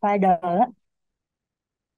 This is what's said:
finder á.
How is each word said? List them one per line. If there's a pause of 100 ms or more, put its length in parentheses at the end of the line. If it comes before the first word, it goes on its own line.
finder
á. (1300)